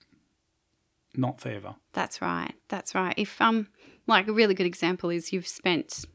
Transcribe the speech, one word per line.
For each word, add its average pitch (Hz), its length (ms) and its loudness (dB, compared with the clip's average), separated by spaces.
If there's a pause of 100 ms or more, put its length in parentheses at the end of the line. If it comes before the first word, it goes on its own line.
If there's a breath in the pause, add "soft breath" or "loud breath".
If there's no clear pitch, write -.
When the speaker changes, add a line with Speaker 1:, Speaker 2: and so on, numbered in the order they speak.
(1160)
Speaker 1:
not 127 240 -2
forever. 104 360 -10 (160)
Speaker 2:
That's - 280 -4
right. - 320 -2 (160)
That's - 260 -6
right. 185 220 0
If, - 240 -6
um, 226 280 4 (380 loud breath)
like, 208 220 4
a 214 40 0
really 214 220 6
good 190 120 2
example 175 440 -2
is 170 220 -4
you've 185 140 -4
spent - 580 -2 (100)